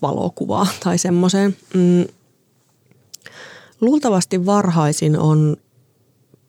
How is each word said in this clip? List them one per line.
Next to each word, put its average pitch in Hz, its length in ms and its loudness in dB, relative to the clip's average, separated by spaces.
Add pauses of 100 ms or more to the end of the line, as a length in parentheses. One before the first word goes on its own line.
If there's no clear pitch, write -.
valokuvaan - 640 -4 (180)
tai 175 140 -2
semmoiseen. 185 580 0 (180)
Mm, 175 300 2 (1800)
luultavasti 214 680 0
varhaisin 160 720 0
on, 156 380 2 (920)